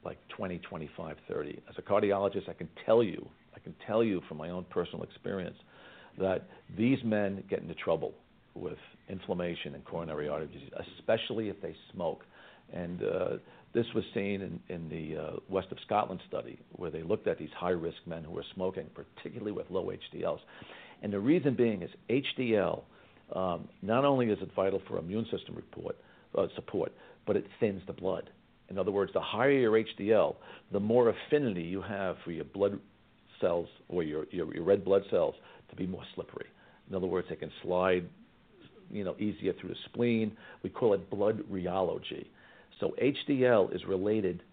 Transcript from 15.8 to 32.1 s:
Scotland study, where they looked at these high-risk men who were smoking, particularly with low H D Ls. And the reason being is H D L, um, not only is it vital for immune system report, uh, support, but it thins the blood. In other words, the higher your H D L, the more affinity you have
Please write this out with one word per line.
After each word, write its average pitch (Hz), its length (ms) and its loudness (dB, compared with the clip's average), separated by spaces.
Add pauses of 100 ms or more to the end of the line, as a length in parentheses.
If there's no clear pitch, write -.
Scotland 104 440 0
study, - 280 -6 (200)
where 87 120 -6
they 80 140 -8
looked 87 240 0
at 82 100 0
these 78 200 -10
high-risk 87 480 -2
men 82 180 -8
who 78 80 -12
were 85 220 -6
smoking, 92 400 -2
particularly - 580 -10
with - 180 -6
low 92 220 -2
H 92 100 -8 (120)
D 82 100 -6
Ls. 85 160 -2 (640)
And 107 80 -2
the 101 80 0
reason 135 360 4
being 110 260 4
is 85 80 -8 (180)
H 135 180 2 (120)
D 117 180 2
L, 85 300 2 (500)
um, 90 320 0 (140)
not 117 240 4
only 131 240 6
is 98 120 2
it 90 140 -8
vital 98 320 2
for - 100 -4
immune 92 320 -2
system - 260 -6
report, - 420 -8 (400)
uh, 95 180 2
support, - 380 -4 (340)
but 101 80 2
it - 100 0 (140)
thins 101 260 0
the 98 80 -10
blood. - 360 -4 (400)
In 92 80 -6
other 98 140 2
words, 98 220 2
the 95 80 2
higher 123 300 2
your 120 260 6
H 110 200 2
D 107 160 4
L, 87 240 6 (340)
the 98 80 0
more 117 300 6
affinity 107 540 2
you 92 180 -4
have 95 420 -2